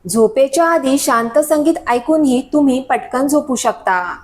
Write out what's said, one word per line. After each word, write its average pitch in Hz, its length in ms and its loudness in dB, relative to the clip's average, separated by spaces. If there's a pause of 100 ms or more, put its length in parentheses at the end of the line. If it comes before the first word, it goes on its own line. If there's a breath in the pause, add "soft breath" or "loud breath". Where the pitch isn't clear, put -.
झोपेच्या 226 600 2
आधी 285 320 0
शांत 233 420 0
संगीत 302 360 0 (120)
ऐकूनही 262 540 0 (120)
तुम्ही 277 280 2
पटकन 262 460 -4
झोपू 285 280 0
शकता. 190 480 -2 (200)